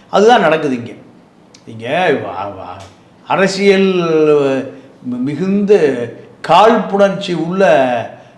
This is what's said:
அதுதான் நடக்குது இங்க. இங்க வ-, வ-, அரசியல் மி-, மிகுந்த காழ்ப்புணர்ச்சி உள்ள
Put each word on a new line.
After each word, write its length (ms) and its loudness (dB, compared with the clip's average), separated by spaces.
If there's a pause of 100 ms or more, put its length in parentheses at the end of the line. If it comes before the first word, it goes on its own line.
அதுதான் 320 4
நடக்குது 360 0
இங்க. 160 -12 (760)
இங்க 460 -4
வ-, 300 -6
வ-, 400 -12 (440)
அரசியல் 680 2 (1160)
மி-, 80 -8
மிகுந்த 560 0 (680)
காழ்ப்புணர்ச்சி 920 2
உள்ள 840 0 (200)